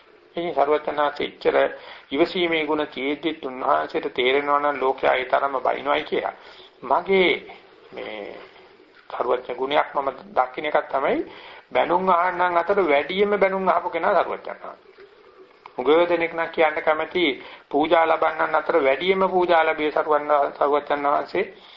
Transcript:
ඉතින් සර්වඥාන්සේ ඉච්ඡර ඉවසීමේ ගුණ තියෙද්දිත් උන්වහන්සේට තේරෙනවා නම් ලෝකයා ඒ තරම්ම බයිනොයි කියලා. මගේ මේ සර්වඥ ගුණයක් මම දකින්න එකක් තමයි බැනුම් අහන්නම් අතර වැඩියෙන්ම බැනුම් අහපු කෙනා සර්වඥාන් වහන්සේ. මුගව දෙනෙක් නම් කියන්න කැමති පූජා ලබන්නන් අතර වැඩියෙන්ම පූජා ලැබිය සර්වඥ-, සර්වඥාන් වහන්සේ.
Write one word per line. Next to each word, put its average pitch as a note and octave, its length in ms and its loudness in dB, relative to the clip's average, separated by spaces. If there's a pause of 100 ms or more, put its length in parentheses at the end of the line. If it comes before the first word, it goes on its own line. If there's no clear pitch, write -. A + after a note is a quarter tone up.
(260)
ඉතින් E3+ 280 -6
සර්වඥාන්සේ D3 720 0
ඉච්ඡර C#3+ 300 0 (500)
ඉවසීමේ E3 580 0
ගුණ D3+ 220 -2
තියෙද්දිත් D3 580 -6
උන්වහන්සේට D3 640 -2
තේරෙනවා C#3+ 500 2
නම් D3 180 0
ලෝකයා C3+ 360 0
ඒ B2+ 100 -2
තරම්ම C3+ 340 0
බයිනොයි B2+ 460 -2
කියලා. C#3+ 300 -4 (440)
මගේ F3 520 2 (580)
මේ A2 480 -12 (680)
සර්වඥ B2 480 -4
ගුණයක් C#3+ 360 -2
මම C#3 180 -4 (220)
දකින්න C3 360 -4
එකක් D3+ 200 0
තමයි D#3 300 -2 (520)
බැනුම් D#3+ 400 0
අහන්නම් F3+ 480 2
අතර F#3 260 0
වැඩියෙන්ම F3 520 2
බැනුම් F#3+ 340 0
අහපු F3 220 2
කෙනා F3 240 0
සර්වඥාන් A#2 440 -2
වහන්සේ. - 180 -16 (960)
මුගව C#3+ 340 4
දෙනෙක් E3+ 280 0
නම් E3 140 -4
කියන්න D#3 320 0
කැමති D#3 440 0 (400)
පූජා D#3+ 420 2
ලබන්නන් D#3+ 480 0
අතර D#3 260 2
වැඩියෙන්ම F3+ 460 2
පූජා F3 380 4
ලැබිය D3+ 260 0
සර්වඥ-, D3 640 2
සර්වඥාන් C#3+ 600 0
වහන්සේ. D#3 320 -2 (320)